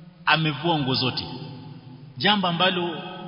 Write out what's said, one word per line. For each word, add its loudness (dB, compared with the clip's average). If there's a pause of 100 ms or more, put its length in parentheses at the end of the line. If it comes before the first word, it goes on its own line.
(260)
amevua 2
nguo 0
zote. 0 (920)
Jambo 4
ambalo 2 (260)